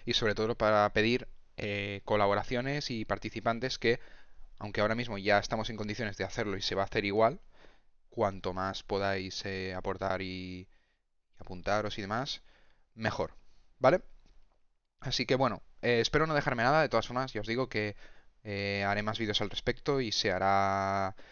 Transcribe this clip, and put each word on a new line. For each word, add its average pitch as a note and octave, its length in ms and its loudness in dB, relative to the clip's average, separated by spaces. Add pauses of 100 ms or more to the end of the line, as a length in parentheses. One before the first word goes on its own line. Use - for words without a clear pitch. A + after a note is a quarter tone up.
y A#2+ 100 0
sobre G#2+ 200 2
todo G#2+ 220 0
para G#2 360 6
pedir, A2+ 360 4 (280)
eh, G2+ 480 -4
colaboraciones A#2 840 0
y A2+ 140 -4
participantes A#2 720 -2
que, A#2+ 220 2 (580)
aunque G#2+ 220 -4
ahora G#2+ 140 2
mismo A#2 240 -2
ya G2+ 200 4
estamos A2 320 0
en A2+ 60 -6
condiciones G#2 400 -4
de F#2+ 80 -2
hacerlo G2+ 320 -2
y G2 60 -6
se - 120 -2
va F#2+ 80 2
a G2 40 0
hacer G#2 180 0
igual, A2 360 4 (720)
cuanto G2 420 -2
más F#2 300 -4
podáis, G2 640 -2
eh, F#2+ 300 -4
aportar F#2 480 -2
y, F#2+ 40 -4
y F#2 420 -8 (720)
apuntaros G2+ 600 -2
y A2 40 -6
demás, A2 400 -4 (520)
mejor, A2 400 -4 (440)
¿vale? C#3+ 240 6 (1000)
Así B2+ 260 -2
que C#3 80 4
bueno, B2+ 280 0 (200)
eh, A#2 180 4
espero D3+ 260 2
no D#3+ 80 -2
dejarme C#3 280 0
nada. D3 200 4
De C#3+ 60 2
todas A2+ 180 2
formas, C3 260 -4
ya G#2+ 80 -4
os G#2+ 60 -6
digo A#2+ 220 0
que, G#2 280 -2 (480)
eh, G2+ 420 -2
haré G2+ 160 2
más G#2+ 160 -2
vídeos G#2 220 0
al G#2 100 -2
respecto - 500 0
y A2+ 120 -2
se G#2+ 200 0
hará G2 840 2 (180)